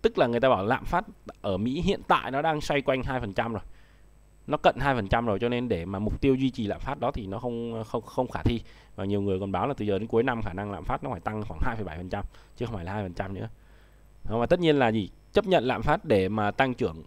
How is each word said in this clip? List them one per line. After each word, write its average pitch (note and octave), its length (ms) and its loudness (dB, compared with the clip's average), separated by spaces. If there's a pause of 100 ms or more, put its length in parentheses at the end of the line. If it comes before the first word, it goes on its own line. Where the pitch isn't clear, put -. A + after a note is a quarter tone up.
Tức A3+ 160 4
là C#3+ 80 8
người A#2 140 2
ta C3 80 6
bảo G2+ 180 6
lạm B2+ 180 0
phát F3 200 0 (360)
ở G2 160 -2
Mỹ B2 240 -2
hiện F3 280 2
tại B2 220 4
nó C3+ 120 -2
đang D#3 180 0
xoay C#3+ 220 0
quanh C3 200 0
hai C3 180 -2
phần G#2 120 -6
trăm A#2 200 -2
rồi. G2+ 100 -4 (840)
Nó D3 100 -2
cận D#3+ 240 6
hai C#3 140 2
phần G#2 140 0
trăm A#2 180 2
rồi, G2 120 2
cho A#2 100 0
nên B2 200 -2
để E2+ 160 -2
mà F#2+ 140 -6
mục G#2 220 -2
tiêu C3+ 140 6
duy C3 160 2
trì A2+ 160 -6
lạm F2+ 140 -4
phát - 200 -6
đó A#2+ 100 0
thì A2 160 -8
nó F#2+ 120 -6
không, A#2 480 -6
không, A#2 160 -4
không - 280 -4
khả - 120 -6
thi. A#2 200 2 (340)
Và G2 80 -4
nhiều G2+ 180 0
người F#2+ 180 0
còn G2 120 -4
báo F#2 140 0
là B2 80 -2
từ A2+ 100 -6
giờ G2 140 2
đến A2+ 100 -4
cuối A2+ 140 4
năm A#2+ 200 0
khả G2+ 100 -4
năng G2+ 200 -6
lạm F2 120 -10
phát C3+ 200 -2
nó C#3 60 -4
phải A#2+ 100 -6
tăng G#2+ 280 -4
khoảng - 140 -8
hai A#2 140 0
phẩy G#2+ 80 -6
bảy D#2+ 120 -8
phần F2+ 120 -10
trăm G2 160 -4 (320)
chứ B2 100 -4
không A#2 80 -6
phải E2+ 100 -6
là F#2 80 -6
hai G#2+ 100 -4
phần F2+ 100 -6
trăm G2 220 -8
nữa. G#2+ 140 -8 (840)
Đó, A2+ 80 0
và A#2+ 80 2
tất F3+ 140 4
nhiên D3+ 180 4
là B2 100 6
gì? A2 220 0 (220)
Chấp G#3 140 2
nhận E3 180 4
lạm A#2+ 180 -2
phát - 220 2
để G2+ 240 4
mà G#2 220 0
tăng C3 240 0
trưởng E2 320 -4